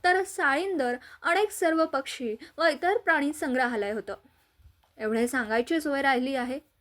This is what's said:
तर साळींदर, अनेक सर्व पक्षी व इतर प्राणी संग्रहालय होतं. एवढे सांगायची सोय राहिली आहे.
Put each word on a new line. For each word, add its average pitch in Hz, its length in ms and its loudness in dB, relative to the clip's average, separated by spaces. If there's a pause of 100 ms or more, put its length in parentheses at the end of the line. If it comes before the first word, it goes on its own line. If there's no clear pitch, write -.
तर 370 180 4
साळींदर, 294 720 0 (260)
अनेक 392 280 2
सर्व 320 340 2
पक्षी 262 520 -4 (220)
व 311 60 0
इतर 339 320 2
प्राणी 302 360 2
संग्रहालय 240 600 -2
होतं. 202 220 -6 (840)
एवढे 220 300 0
सांगायची 240 520 0
सोय 285 220 -2
राहिली 269 320 2
आहे. 247 460 -6